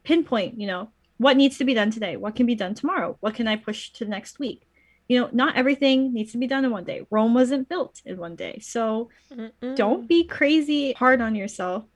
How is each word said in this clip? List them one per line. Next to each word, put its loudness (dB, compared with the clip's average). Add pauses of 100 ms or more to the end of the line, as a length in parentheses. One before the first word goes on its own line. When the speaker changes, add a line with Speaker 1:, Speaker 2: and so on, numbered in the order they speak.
Speaker 1:
pinpoint, 0
you -6
know, -6 (280)
what 4
needs 4
to -2
be 2
done 2
today? -6
What -8
can 2
be 0
done -4
tomorrow? -4
What -4
can -4
I 0
push -8
to -10
next -10
week? -8 (440)
You 2
know, -2
not 2
everything 2
needs -6
to -6
be -2
done 0
in 0
one -6
day. -10
Rome 4
wasn't 2
built -6
in -10
one -12
day. -10
So -4 (220)
Speaker 2:
Mm-mm. -12
Speaker 1:
don't 0
be 6
crazy 2
hard 4
on -2
yourself. -6 (120)